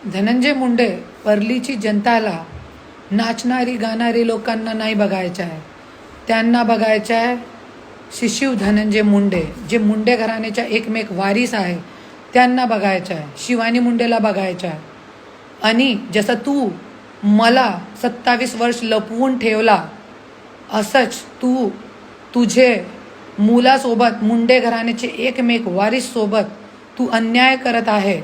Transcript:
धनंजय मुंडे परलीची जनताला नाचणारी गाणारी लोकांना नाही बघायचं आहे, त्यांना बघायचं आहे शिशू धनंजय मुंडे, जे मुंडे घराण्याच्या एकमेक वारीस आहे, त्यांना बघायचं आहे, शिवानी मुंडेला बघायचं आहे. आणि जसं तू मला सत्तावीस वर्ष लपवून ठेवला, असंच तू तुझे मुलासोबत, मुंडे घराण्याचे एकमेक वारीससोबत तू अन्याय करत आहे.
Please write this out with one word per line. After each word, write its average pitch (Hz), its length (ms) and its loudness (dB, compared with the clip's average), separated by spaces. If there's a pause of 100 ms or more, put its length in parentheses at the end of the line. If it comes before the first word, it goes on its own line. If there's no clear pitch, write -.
धनंजय 233 480 0
मुंडे 247 360 0 (360)
परलीची 220 500 0
जनताला 214 640 0 (720)
नाचणारी 240 680 -2
गाणारी 226 500 0
लोकांना 226 460 -4
नाही 220 220 -4
बघायचं 190 480 -2
आहे, 160 180 -8 (680)
त्यांना 233 340 4
बघायचं 220 520 2
आहे 240 220 0 (760)
शिशू 254 420 -2
धनंजय 208 480 2
मुंडे, 202 400 4 (280)
जे 226 80 2
मुंडे 214 380 2
घराण्याच्या 226 500 -4
एकमेक 220 460 -4
वारीस 202 420 0
आहे, 180 220 -2 (580)
त्यांना 247 300 4
बघायचं 190 500 0
आहे, 156 120 -8 (120)
शिवानी 233 400 0
मुंडेला 233 400 2
बघायचं 190 500 -2
आहे. 156 100 -8 (840)
आणि 233 320 2 (200)
जसं 214 220 0
तू 277 320 -2 (560)
मला 233 460 4 (320)
सत्तावीस 240 520 -2
वर्ष 233 280 -2
लपवून 226 560 -2
ठेवला, 220 440 2 (880)
असंच 226 500 0 (200)
तू 254 260 0 (680)
तुझे 240 500 4 (540)
मुलासोबत, 240 840 4
मुंडे 233 380 4
घराण्याचे 233 480 -2 (100)
एकमेक 233 500 -2
वारीससोबत 214 760 0 (540)
तू 247 100 0
अन्याय 233 480 2
करत 233 320 -2
आहे. 196 360 0